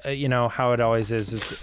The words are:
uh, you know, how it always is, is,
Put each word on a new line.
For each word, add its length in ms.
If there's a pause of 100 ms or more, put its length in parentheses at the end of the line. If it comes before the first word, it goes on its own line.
uh, 40
you 180
know, 220
how 240
it 80
always 300
is, 220
is, 180 (120)